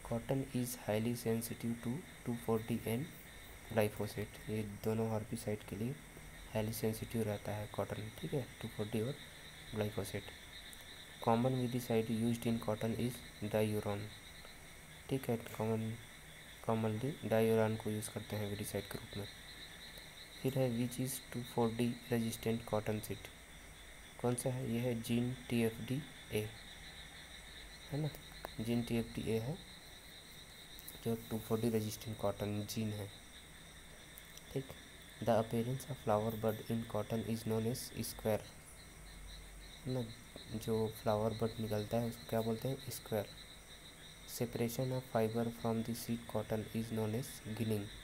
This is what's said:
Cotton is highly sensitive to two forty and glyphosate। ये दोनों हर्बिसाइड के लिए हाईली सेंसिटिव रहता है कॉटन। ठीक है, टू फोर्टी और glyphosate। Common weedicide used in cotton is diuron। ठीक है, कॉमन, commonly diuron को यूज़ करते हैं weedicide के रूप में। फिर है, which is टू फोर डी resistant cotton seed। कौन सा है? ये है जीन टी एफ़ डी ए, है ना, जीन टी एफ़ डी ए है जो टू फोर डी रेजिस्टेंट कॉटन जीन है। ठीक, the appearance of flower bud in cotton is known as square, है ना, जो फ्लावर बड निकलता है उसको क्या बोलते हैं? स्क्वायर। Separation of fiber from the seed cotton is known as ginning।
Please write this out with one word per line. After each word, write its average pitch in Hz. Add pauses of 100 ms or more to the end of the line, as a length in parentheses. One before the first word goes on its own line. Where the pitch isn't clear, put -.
Cotton 135 (140)
is 123
highly 110
sensitive 113 (100)
to 120 (320)
two 120 (100)
forty 113 (100)
and 113 (680)
glyphosate। 104
ये 107 (220)
दोनों 113
हर्बिसाइड 107
के -
लिए 117 (600)
हाईली 110
सेंसिटिव 110
रहता 104
है 104
कॉटन। 107
ठीक 156
है, 143 (200)
टू 110
फोर्टी 110
और 127 (600)
glyphosate। 104 (920)
Common 120
weedicide 120
used 117
in 117
cotton 107
is 120 (380)
diuron। 104 (1040)
ठीक 135
है, 117
कॉमन, 110 (760)
commonly 113 (120)
diuron 110
को 107
यूज़ 107
करते 107
हैं 104
weedicide 101
के -
रूप -
में। 101 (1160)
फिर 131
है, 131
which 120
is 131 (200)
टू 123
फोर 120
डी 120 (220)
resistant 113
cotton 107
seed। - (920)
कौन 123
सा 131
है? 127
ये 117
है 120
जीन 120 (160)
टी 120
एफ़ 113
डी 127 (320)
ए, 107 (1400)
है 143
ना, 151 (520)
जीन 117
टी 117
एफ़ 113
डी -
ए 113
है 127 (1500)
जो 113 (160)
टू 113
फोर 110
डी 117
रेजिस्टेंट 107
कॉटन 104
जीन 110
है। 104 (1500)
ठीक, - (520)
the 117
appearance 117
of 131
flower 110
bud 110
in 113 (120)
cotton 107
is 110
known 113
as 131 (240)
square, - (1400)
है 127
ना, 127 (540)
जो 110 (160)
फ्लावर 110
बड 113
निकलता 107
है 117
उसको -
क्या 113
बोलते 113
हैं? -
स्क्वायर। - (1040)
Separation 123
of 127
fiber 113 (160)
from 113
the 117
seed 117
cotton 107 (100)
is 113
known 110
as - (280)
ginning। 110 (180)